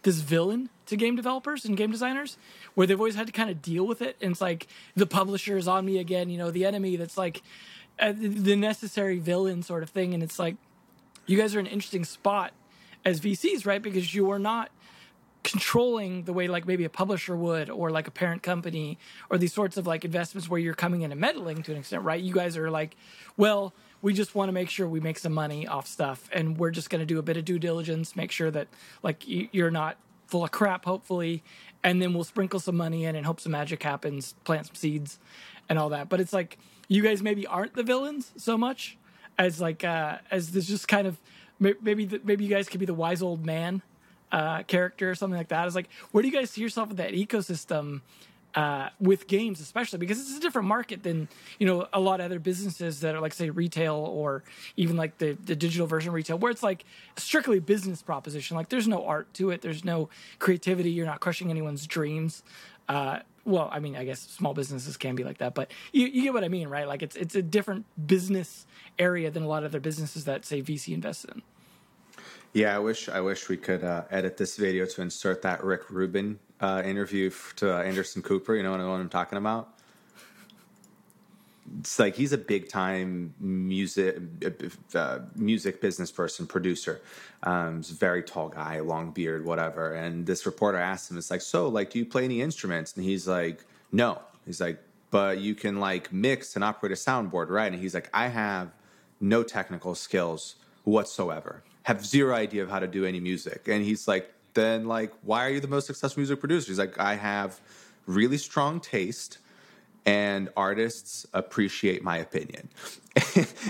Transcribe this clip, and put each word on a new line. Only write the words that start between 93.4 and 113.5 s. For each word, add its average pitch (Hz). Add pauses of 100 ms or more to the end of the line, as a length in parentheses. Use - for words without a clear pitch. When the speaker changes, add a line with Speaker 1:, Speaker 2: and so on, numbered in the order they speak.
Speaker 2:
"No." 110 (280)
He's 87
like, 85 (300)
"But 98
you 101
can, 101
like, 95
mix 123
and 101
operate 107
a 92
soundboard, 92
right?" 101
And 90
he's 92
like, 87
"I 117
have 101 (500)
no 110
technical 92
skills 85 (300)
whatsoever. 98 (220)
Have 113
zero 135
idea 104
of 92
how 98
to 92
do 95
any 92
music." 90
And 107
he's 104
like, 95 (220)
"Then, 113
like, 113
why 113
are 135
you 139
the 139
most 139
successful 139
music 139
producer?" 147
He's 92
like, 95
"I 101
have 101 (460)
really 120
strong 151
taste, - (680)
and 101
artists 104
appreciate 95
my 87
opinion." - (480)
<laughs> - (220)